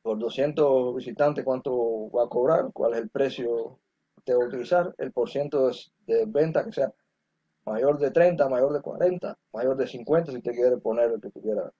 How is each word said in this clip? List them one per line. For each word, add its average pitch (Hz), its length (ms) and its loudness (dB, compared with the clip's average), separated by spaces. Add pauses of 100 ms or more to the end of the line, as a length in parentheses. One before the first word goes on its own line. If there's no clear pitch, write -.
Por 110 180 -4
doscientos 139 760 2
visitantes, 131 480 0
¿cuánto 123 680 -2
va 120 140 2
a - 40 -16
cobrar? 151 440 2
¿Cuál 117 200 0
es 117 60 -2
el 110 100 -6
precio 120 680 -2 (340)
que - 60 -20
usted 123 180 0
va 123 60 4
a 120 40 -2
utilizar? 156 500 0
El 135 140 -6
porciento 139 560 0
de, 113 80 0 (300)
de 113 200 2
venta 151 380 0
que 220 80 -8
sea 139 220 -2 (720)
mayor 127 320 2
de 139 140 0
treinta, 165 360 2
mayor 135 260 0
de 147 80 -4
cuarenta, 175 560 -2 (140)
mayor 127 260 0
de 123 100 -2
cincuenta, 143 440 0
si 123 60 -8
usted 120 140 -6
quiere 120 260 2
poner 117 340 0
el 110 100 -4
que 107 100 -12
tuviera 101 480 -4